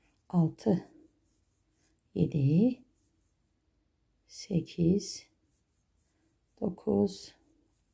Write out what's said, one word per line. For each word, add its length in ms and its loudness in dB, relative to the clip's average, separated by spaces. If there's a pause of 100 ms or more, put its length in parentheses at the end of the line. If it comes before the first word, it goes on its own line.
(280)
altı, 600 0 (1300)
yedi, 680 0 (1400)
sekiz, 1000 -2 (1300)
dokuz, 760 -2 (600)